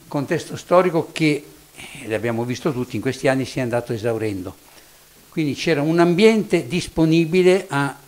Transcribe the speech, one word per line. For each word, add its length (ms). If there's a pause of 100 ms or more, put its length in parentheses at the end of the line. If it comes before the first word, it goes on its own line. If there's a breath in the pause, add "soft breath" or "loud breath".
contesto 480
storico 560
che, 340 (280)
eh, 340
l'abbiamo 360
visto 280
tutti, 240
in 60
questi 260
anni 180
si 120
è 40
andato 300
esaurendo. 640 (720 loud breath)
Quindi 260
c'era 260
un 180
ambiente 680
disponibile 1000
a, 280 (120)